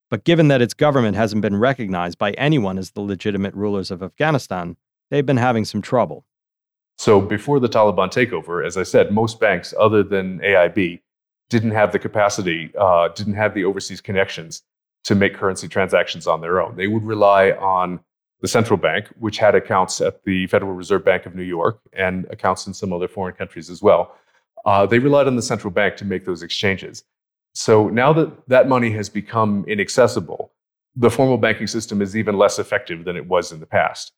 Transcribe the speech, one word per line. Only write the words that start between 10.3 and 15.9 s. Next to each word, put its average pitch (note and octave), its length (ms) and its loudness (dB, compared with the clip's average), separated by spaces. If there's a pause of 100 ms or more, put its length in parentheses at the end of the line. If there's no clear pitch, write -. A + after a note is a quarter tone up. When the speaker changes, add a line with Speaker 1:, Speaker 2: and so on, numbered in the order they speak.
Speaker 2:
A G2 100 2
I F2+ 140 6
B F2 340 -2 (480)
didn't A2+ 220 0
have G#2+ 180 2
the G2+ 80 0
capacity, F2+ 800 -2
uh, F2 300 4
didn't G2+ 260 -6
have G#2+ 200 -2
the G2 100 -2
overseas F#2+ 360 -4
connections F#2+ 640 -6 (400)
to G#2+ 140 2
make G2 180 2
currency F#2+ 320 -4
transactions F2+ 600 -2